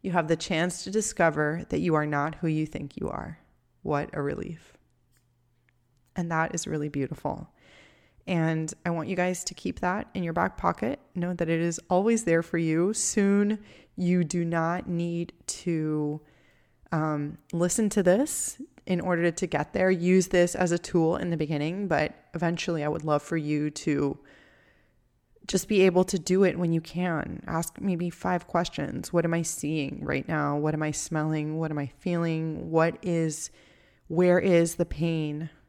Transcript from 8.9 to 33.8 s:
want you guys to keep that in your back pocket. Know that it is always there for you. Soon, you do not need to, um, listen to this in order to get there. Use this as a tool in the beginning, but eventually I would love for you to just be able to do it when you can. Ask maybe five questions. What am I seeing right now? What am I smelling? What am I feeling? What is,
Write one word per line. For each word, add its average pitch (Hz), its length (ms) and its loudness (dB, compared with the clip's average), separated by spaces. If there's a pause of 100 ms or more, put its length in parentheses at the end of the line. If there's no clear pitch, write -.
want 165 180 -4
you 185 80 -2
guys 180 280 0
to - 100 -6
keep - 260 -6
that 190 320 -2
in 185 100 -4
your 165 120 -2
back 175 240 0
pocket. 220 420 0 (140)
Know 175 180 -2
that 170 160 -2
it 165 120 2
is 170 280 -2
always 220 360 2
there 170 180 4
for 165 160 -4
you. 165 340 2
Soon, 208 680 2 (380)
you 180 260 2
do 170 220 0
not 170 420 -2
need 170 460 -4 (140)
to, 156 760 -2 (720)
um, 151 460 -2 (160)
listen 180 340 2
to 202 140 2
this 202 580 2 (240)
in 180 160 0
order 170 300 2
to 170 160 -4
get 151 260 -2
there. 190 180 4
Use 180 380 4
this 175 260 4
as 175 180 0
a 170 60 2
tool 165 380 2
in 175 140 -4
the 165 80 -2
beginning, 160 500 -2
but 151 240 0 (220)
eventually 165 500 -2
I 151 40 0
would 151 160 -4
love 147 180 2
for 165 160 -4
you 147 320 0
to 143 480 -2 (1300)
just - 200 -2
be 208 160 4
able 185 220 6
to 190 140 -2
do 185 260 2
it 175 140 2
when 170 160 0
you 160 80 0
can. 170 640 -4
Ask - 340 -6
maybe 175 300 -2
five 180 360 -4
questions. - 680 -4
What 170 120 2
am 165 80 0
I 165 80 0
seeing 147 640 -4
right 139 240 -2
now? 147 300 0
What 156 160 0
am 156 80 -2
I 151 80 -2
smelling? 156 680 -2
What 160 120 -2
am 147 80 -4
I 143 80 -4
feeling? 160 840 -2
What 160 320 2
is, 165 480 -2 (580)